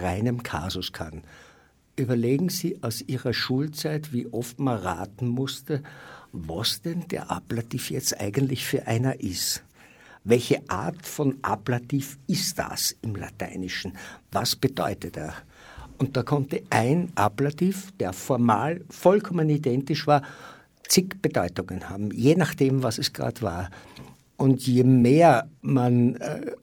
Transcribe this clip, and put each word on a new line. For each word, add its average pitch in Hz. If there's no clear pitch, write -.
reinem 110
Kasus 95
kann. 78
Überlegen 127
Sie -
aus 113
Ihrer 127
Schulzeit, 151
wie 123
oft 120
man 127
raten 95
musste, 135
was 82
denn 170
der -
Ablativ 117
jetzt -
eigentlich 127
für -
einer 117
ist. -
Welche 120
Art 123
von 139
Ablativ -
ist 185
das -
im 107
Lateinischen? 92
Was 101
bedeutet 92
er? 76
Und 131
da 123
konnte -
ein 139
Ablativ, 143
der 92
formal 123
vollkommen 180
identisch 147
war, 147
zig 185
Bedeutungen -
haben, 101
je 120
nachdem, 135
was 113
es 147
grad 123
war. 90
Und 135
je 123
mehr 131
man, 123
äh, -